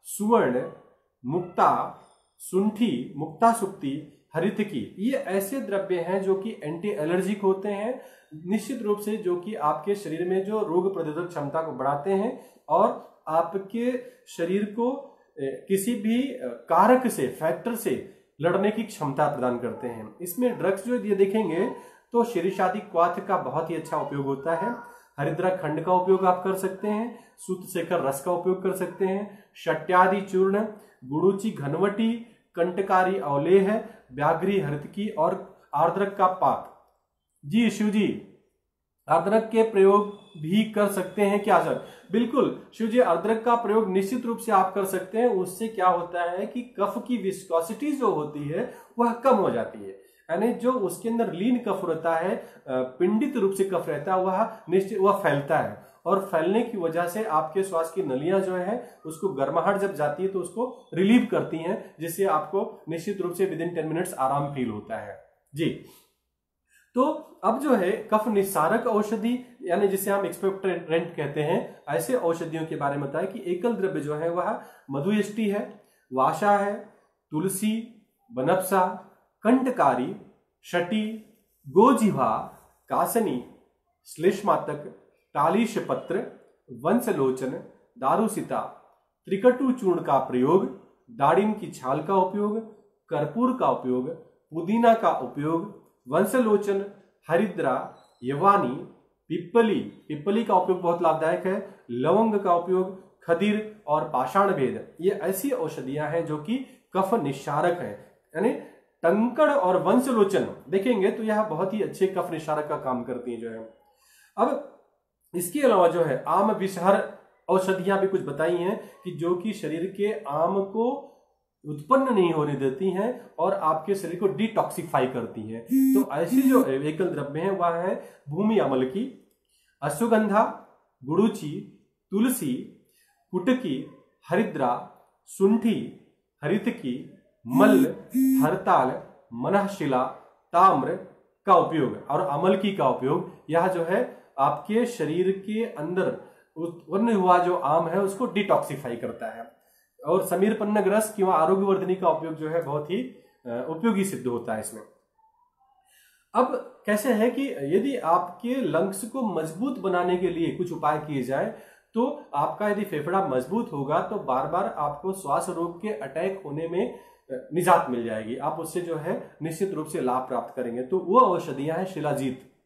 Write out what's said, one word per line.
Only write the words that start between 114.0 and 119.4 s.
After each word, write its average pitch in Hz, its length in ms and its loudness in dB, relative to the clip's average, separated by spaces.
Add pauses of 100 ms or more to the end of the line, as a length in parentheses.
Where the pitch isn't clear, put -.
अब 262 340 -2 (640)
इसके 185 260 -4
अलावा 202 280 6
जो 165 160 2
है 135 240 -2
आम 202 240 2
विषहर 185 600 2 (360)
औषधियां 190 500 2
भी 196 80 2
कुछ 190 140 0
बताई 160 360 -2
हैं 185 340 -4 (140)
कि 180 60 -6
जो 170 240 -2
कि 208 180 -4